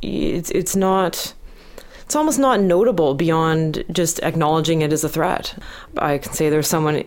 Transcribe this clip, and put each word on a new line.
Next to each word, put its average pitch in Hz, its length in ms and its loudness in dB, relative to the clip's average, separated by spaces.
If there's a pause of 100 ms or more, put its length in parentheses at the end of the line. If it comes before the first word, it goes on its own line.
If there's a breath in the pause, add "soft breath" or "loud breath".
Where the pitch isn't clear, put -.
it's, - 520 -2
it's - 240 0
not, 190 580 0 (680 loud breath)
it's - 120 -6
almost 302 220 2
not 262 220 4
notable 180 540 4
beyond 160 760 0
just 165 320 -2
acknowledging 160 580 2
it 151 120 0
as 151 120 0
a 151 40 -2
threat. - 460 -2 (440 loud breath)
I 147 200 0
can - 140 -10
say 156 160 0
there's 151 200 2
someone 151 380 0